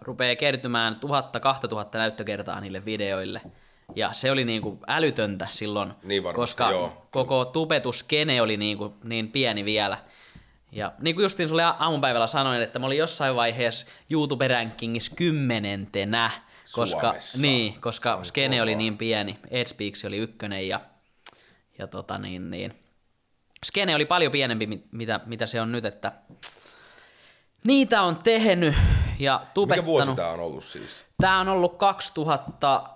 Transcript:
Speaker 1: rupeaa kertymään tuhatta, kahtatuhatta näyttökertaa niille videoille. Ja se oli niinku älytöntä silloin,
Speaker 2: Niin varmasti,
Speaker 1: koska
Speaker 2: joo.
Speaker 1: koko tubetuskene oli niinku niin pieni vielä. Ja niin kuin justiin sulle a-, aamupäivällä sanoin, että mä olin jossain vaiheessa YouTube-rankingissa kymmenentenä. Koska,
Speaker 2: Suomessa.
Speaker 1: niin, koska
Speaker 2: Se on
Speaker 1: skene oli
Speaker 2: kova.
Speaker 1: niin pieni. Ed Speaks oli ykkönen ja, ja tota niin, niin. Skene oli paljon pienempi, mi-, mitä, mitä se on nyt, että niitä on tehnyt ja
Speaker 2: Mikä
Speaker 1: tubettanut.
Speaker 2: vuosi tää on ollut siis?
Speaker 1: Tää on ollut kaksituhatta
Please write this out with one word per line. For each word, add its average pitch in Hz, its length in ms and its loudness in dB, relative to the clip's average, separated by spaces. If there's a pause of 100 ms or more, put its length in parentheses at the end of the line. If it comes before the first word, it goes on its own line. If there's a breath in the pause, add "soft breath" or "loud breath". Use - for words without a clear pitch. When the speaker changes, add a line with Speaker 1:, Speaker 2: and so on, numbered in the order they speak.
Speaker 1:
rupeaa 123 360 0
kertymään 120 600 0
tuhatta, 139 440 -2
kahtatuhatta 113 580 -2
näyttökertaa 104 640 -4
niille 95 240 -10
videoille. 98 560 -4 (560 soft breath)
Ja 107 160 -2
se - 180 0
oli 135 140 2
niinku 107 420 -4
älytöntä 110 640 0
silloin, 104 420 -4 (100)
Speaker 2:
Niin 98 200 0
varmasti, 90 180 -4
Speaker 1:
koska 117 300 0
Speaker 2:
joo. 90 400 -4
Speaker 1:
koko 131 340 0
tubetuskene 151 1000 0
oli 110 140 2
niinku 104 380 -2 (100)
niin 113 260 -4
pieni 110 340 0
vielä. 104 340 0 (720 loud breath)
Ja 104 260 -6
niin 160 180 -2
kuin 196 60 0
justiin 185 260 0
sulle 165 160 2
a-, 170 140 2
aamupäivällä 139 480 2
sanoin, 131 360 2
että 113 160 -4
mä 127 80 -2
olin 139 120 0
jossain 151 380 0
vaiheessa 117 500 0 (240 loud breath)
YouTube-rankingissa 123 1080 0
kymmenentenä. 113 1120 0 (440 loud breath)
Koska, 120 260 0
Speaker 2:
Suomessa. - 380 -2
Speaker 1:
niin, 123 420 2
koska 117 320 -2
Speaker 2:
Se 98 60 -2
on 90 80 -10
Speaker 1:
skene 131 360 0
oli 110 80 2
Speaker 2:
kova. 107 80 0
Speaker 1:
niin 110 200 -2
pieni. 107 400 -2 (120)
Ed 123 160 -2
Speaks 101 380 -6
oli 98 140 -4
ykkönen 101 500 -6
ja, 98 120 -4 (960 loud breath)
ja 95 80 -10
tota 95 320 -10
niin, 92 320 -10
niin. 95 240 -8 (920)
Skene 190 280 0
oli 147 120 2
paljon 165 260 4
pienempi, 120 340 0
mi-, 107 260 -8
mitä, 110 340 -4
mitä 113 200 -4
se 117 140 -2
on 113 120 -2
nyt, 117 140 -2
että 101 260 -6 (1500 loud breath)
niitä 233 380 6
on 170 140 2
tehnyt 180 580 4 (440 loud breath)
ja 139 220 2
Speaker 2:
Mikä - 140 -16
Speaker 1:
tubettanut. 175 320 2
Speaker 2:
vuosi 139 300 4
tää 85 140 -2
on 85 100 -4
ollut 78 240 -6
siis? - 400 -16 (160)
Speaker 1:
Tää 190 180 6
on 185 100 0
ollut 175 300 2
kaksituhatta 151 1040 0 (140)